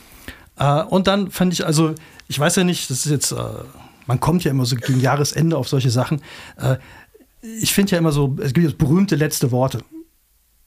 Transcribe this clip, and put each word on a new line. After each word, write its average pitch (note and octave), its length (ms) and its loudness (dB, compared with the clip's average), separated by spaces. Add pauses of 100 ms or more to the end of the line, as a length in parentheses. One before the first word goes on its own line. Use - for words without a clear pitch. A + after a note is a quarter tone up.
(580)
Äh, C#3+ 260 2
und F#3+ 240 0
dann G3 240 0
fand F3+ 220 0
ich, - 120 -4
also, D#3 280 2 (340)
ich C3+ 120 -8
weiß E3 180 2
ja F#3+ 80 4
nicht, - 240 -2
das B2+ 160 -4
ist D3 60 0
jetzt, - 200 -2
äh, B2+ 40 -6 (720)
man B2+ 120 0
kommt F3 240 0
ja D3+ 80 0
immer C3 140 0
so B2 100 -2
gegen B2+ 240 0
Jahresende C#3+ 580 0
auf C3 120 -4
solche C3 220 2
Sachen. B2+ 300 0 (360)
Äh, B2+ 180 0 (840)
ich - 120 -2
finde G3 200 2
ja E3+ 60 2
immer E3 120 2
so, C#3+ 300 0
es C3+ 120 -2
gibt E3+ 120 4
jetzt D3 140 0
berühmte F3 360 4
letzte D3 360 0
Worte. B2 300 0 (840)